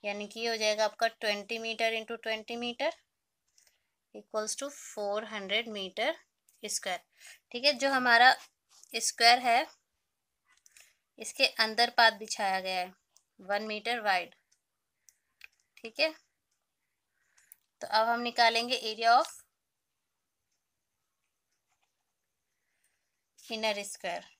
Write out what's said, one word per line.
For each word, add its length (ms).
यानी 240
कि 120
ये 100
हो 80
जाएगा 280
आपका 220
ट्वेंटी 520
meter 380
into 260
twenty 380
meter 280
equals 460
to 140
four 440
hundred 420
meter 400
square। 360
ठीक 140
है, 80
जो 180
हमारा 440
square 460
है 260
इसके 260
अंदर 340
पाथ 220
बिछाया 420
गया 180
है 140
one 180
meter 340
wide। 340
ठीक 220
है, 100
तो 80
अब 180
हम 140
निकालेंगे 640
area 340
of 80
inner 360
square। 380